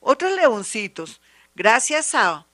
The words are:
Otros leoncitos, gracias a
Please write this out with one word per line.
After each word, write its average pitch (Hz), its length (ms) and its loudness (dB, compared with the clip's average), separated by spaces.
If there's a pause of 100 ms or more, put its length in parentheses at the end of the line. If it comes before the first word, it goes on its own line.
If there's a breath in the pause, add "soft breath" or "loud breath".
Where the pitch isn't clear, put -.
Otros 349 320 -2
leoncitos, 208 880 -4 (340 soft breath)
gracias 254 640 0
a 170 380 2